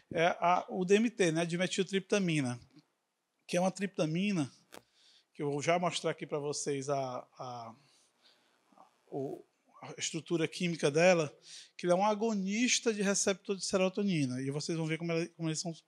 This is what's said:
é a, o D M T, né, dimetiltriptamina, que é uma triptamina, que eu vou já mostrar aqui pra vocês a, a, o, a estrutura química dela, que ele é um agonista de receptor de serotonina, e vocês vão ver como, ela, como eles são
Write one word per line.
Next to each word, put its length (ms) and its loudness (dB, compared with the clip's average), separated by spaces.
é 160 4
a, 280 4
o 160 -2
D 120 6
M 120 4
T, 220 2
né, 160 2
dimetiltriptamina, 1120 0
que 100 -2
é 40 2
uma 100 2
triptamina, 800 -2
que 100 -10
eu 100 -2
vou 100 -4
já 160 4
mostrar 320 -2
aqui 160 -6
pra 140 -4
vocês 480 -4
a, 300 -2
a, 380 -12
o, 380 -8
a 140 -14
estrutura 520 -2
química 420 -2
dela, 420 6
que 100 -6
ele 60 4
é 40 4
um 80 2
agonista 880 0
de 100 -2
receptor 520 0
de 100 -8
serotonina, 760 0
e 100 -4
vocês 260 -4
vão 120 -2
ver 100 -2
como, 140 -4
ela, 160 0
como 200 -6
eles 120 -2
são 120 -6